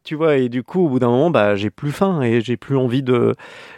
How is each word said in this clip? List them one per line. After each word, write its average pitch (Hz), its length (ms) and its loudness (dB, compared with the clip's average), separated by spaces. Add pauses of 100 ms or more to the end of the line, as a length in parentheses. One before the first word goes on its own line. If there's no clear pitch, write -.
tu 160 120 -10
vois, 151 200 2
et 127 120 0
du 123 160 -6
coup, 180 200 -2
au 156 40 2
bout 127 100 0
d'un 120 100 2
moment, 135 220 4
bah, 104 240 2
j'ai 101 160 -2
plus 143 220 -6
faim 185 300 0
et 117 180 2
j'ai 117 160 -4
plus - 200 -4
envie 131 280 -2
de, 117 320 0 (400)